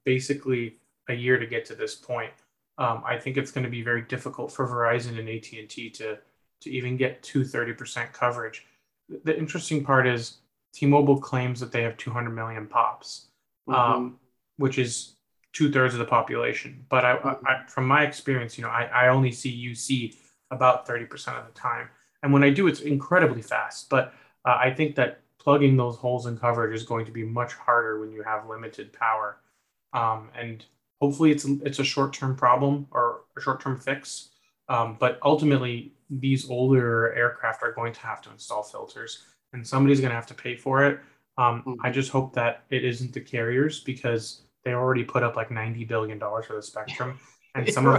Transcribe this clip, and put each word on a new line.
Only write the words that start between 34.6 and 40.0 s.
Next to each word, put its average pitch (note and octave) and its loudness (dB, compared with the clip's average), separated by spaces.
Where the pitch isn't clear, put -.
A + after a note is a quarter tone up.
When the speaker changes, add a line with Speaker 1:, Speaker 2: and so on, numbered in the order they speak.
Speaker 1:
Um, A2+ -2
but B2 0
ultimately, C#3 2
these C3 0
older B2 4
aircraft A#2+ -2
are A#2+ -2
going A#2 -6
to - -20
have A2 -10
to A2+ -20
install G#2+ -8
filters, A2+ -14
and A#2+ -12
somebody's C#3 6